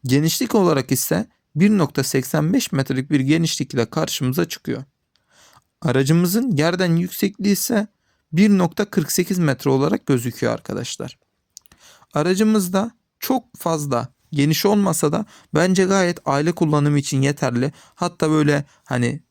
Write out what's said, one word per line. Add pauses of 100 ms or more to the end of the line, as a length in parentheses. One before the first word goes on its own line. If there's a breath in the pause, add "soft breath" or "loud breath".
Genişlik
olarak
ise (280)
bir
nokta
seksen
beş
metrelik
bir
genişlik
ile
karşımıza
çıkıyor. (960 soft breath)
Aracımızın
yerden
yüksekliği
ise (460)
bir
nokta
kırk
sekiz
metre
olarak
gözüküyor
arkadaşlar. (960 soft breath)
Aracımız
da (300)
çok
fazla (240)
geniş
olmasa
da (280 loud breath)
bence
gayet
aile
kullanımı
için
yeterli. (220 soft breath)
Hatta
böyle (200 soft breath)
hani